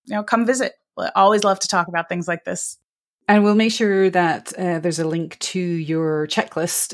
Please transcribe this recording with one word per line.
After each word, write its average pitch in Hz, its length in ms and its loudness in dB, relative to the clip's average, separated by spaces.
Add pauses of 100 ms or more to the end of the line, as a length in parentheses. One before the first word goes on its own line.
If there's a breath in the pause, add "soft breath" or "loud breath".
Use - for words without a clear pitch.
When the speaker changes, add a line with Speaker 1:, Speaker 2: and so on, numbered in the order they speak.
Speaker 1:
you 208 100 -6
know, 208 80 -2
come 226 240 0
visit. 254 260 0 (240)
We'll - 180 -4
always 202 280 4
love 190 160 2
to - 80 -4
talk 175 200 0
about 170 220 -6
things 175 180 -4
like 170 180 -4
this. - 340 -8 (480)
Speaker 2:
And 208 160 6
we'll 208 120 4
make 220 160 4
sure 196 380 2
that, 170 480 0
uh, 175 220 -2
there's 160 200 -2
a 160 80 0
link 165 320 -4
to - 200 -6
your 160 680 -2
checklist - 640 -4